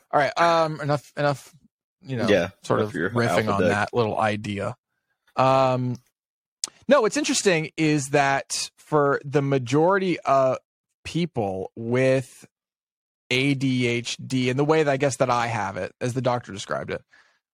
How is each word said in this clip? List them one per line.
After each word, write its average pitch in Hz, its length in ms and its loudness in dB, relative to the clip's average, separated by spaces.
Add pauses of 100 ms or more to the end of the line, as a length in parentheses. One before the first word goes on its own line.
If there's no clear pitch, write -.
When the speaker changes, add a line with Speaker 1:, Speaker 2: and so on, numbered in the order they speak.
(120)
Speaker 1:
All 147 80 2
right. - 180 -2
Um, 165 420 2
enough, 147 360 -4
enough, 143 380 -4 (480)
you 131 140 -8
know, 104 120 -2
Speaker 2:
Yeah, 92 220 2 (120)
Speaker 1:
sort 117 180 0
Speaker 2:
enough 107 100 -2
Speaker 1:
of 95 40 -10
Speaker 2:
your 87 160 -2
Speaker 1:
riffing 117 180 0 (180)
Speaker 2:
alpha 104 60 -2
Speaker 1:
on 98 100 0
Speaker 2:
deck. 90 80 2
Speaker 1:
that - 240 -2
little 110 240 0
idea. 107 580 -4 (600)
Um, 127 600 2 (920)
no, 277 160 6
what's 214 140 0
interesting 202 600 0
is 151 320 2
that 139 680 0
for 143 480 2
the 143 180 0
majority 151 760 0
of 131 380 2 (460)
people 104 720 -4
with 131 680 0 (840)
A 135 240 2
D 127 320 0
H 120 380 -4
D, 127 260 -2
and 127 80 -2
the 143 60 2
way 156 180 4
that 143 80 0
I 135 60 2
guess 135 220 -2
that 127 120 2
I 120 180 0
have 101 280 -4
it, 92 240 -8
as 123 140 -4
the 131 80 -4
doctor 123 300 -4
described 73 380 -8
it, 87 120 -8 (520)